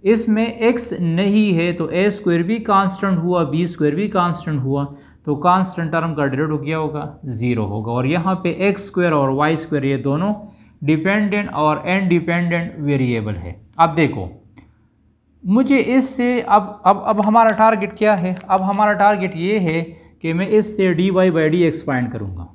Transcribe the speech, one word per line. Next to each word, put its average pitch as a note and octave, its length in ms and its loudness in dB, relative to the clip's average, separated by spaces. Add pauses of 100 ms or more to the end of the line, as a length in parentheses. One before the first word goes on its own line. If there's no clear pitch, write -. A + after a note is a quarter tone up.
इसमें A3 580 2
x A#3 380 0
नहीं G3 540 2
है E3+ 180 0
तो E3+ 180 -4
ए F#3 200 2
स्क्वायर E3+ 320 0
भी G#3+ 160 -2
कांस्टेंट G3 600 0
हुआ, F3 260 0
बी D3+ 220 -2
स्क्वायर D3 280 0
भी G3 140 -2
कांस्टेंट E3+ 540 -2
हुआ, C#3 220 -2 (400)
तो D3 120 -2
कांस्टेंट F3+ 560 0
टर्म E3 220 -2
का C#3+ 120 0
डेरिवेटिव C#3 380 -2
क्या D#3 120 -4
होगा? D#3 500 -6
ज़ीरो A#2+ 380 -2
होगा। G#2+ 280 -6
और B2+ 140 -2
यहाँ E3+ 280 0 (100)
पे F3 60 0 (180)
एक्स G3 180 -4
स्क्वायर F3 260 0
और C#3 180 2
वाई D3+ 260 0
स्क्वायर D3 280 -4
ये C3+ 140 0
दोनों D3 340 -2 (520)
डिपेंडेंट F#3+ 680 0
और D3+ 360 0
इंडिपेंडेंट E3+ 920 0
वेरिएबल B2 560 0
है। F2 220 -10 (220)
अब E3 160 2
देखो, C3 340 0 (1160)
मुझे C4 340 2
इससे B3 600 2
अब, G3+ 460 0
अब, G3 200 2
अब G#3+ 140 0
हमारा A3 360 4
टारगेट G#3+ 400 2
क्या G#3+ 180 2
है? F#3 200 -2 (140)
अब F#3+ 140 2
हमारा G3+ 300 2
टारगेट G3+ 440 2
ये F#3+ 220 0
है E3 240 0 (400)
कि E3 100 -2
मैं F3+ 160 -2
इससे G3 460 2
dy F3+ 180 2
by E3+ 380 4
dx D#3+ 360 2
फाइंड B2 260 -2
करूँगा। F#2 420 -10